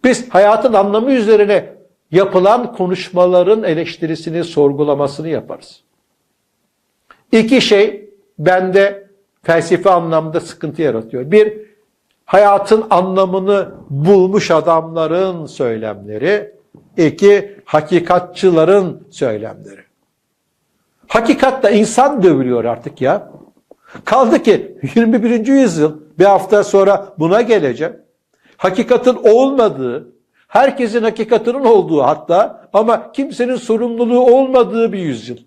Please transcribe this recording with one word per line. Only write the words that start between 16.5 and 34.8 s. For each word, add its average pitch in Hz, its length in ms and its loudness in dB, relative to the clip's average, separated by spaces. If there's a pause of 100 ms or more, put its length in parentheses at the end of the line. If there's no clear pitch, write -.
İki, 196 680 2
hakikatçıların 175 1400 0
söylemleri. 107 720 -10 (1300)
Hakikat 254 560 0
da 202 60 4
insan 233 540 2
dövülüyor 127 420 2
artık 120 360 -8
ya. 165 300 -2 (720)
Kaldı 247 380 2
ki - 340 0 (180)
yirmi 226 280 2
birinci 233 280 -2
yüzyıl, 165 460 2 (220)
bir 185 60 6
hafta 202 380 2
sonra 196 560 0
buna 175 220 2
geleceğim. 160 520 -2 (640)
Hakikatin 226 580 0
olmadığı, 208 920 0 (400)
herkesin 240 560 0
hakikatinin 226 600 -2
olduğu 170 400 2
hatta 156 720 -2
ama 220 380 0
kimsenin 254 440 -6
sorumluluğu 240 800 0
olmadığı 233 580 0